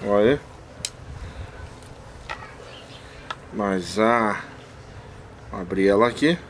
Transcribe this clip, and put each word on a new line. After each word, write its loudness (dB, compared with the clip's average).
Olha 6
aí. 0
Mas 0
a... 4
abri 0
ela 6
aqui. 2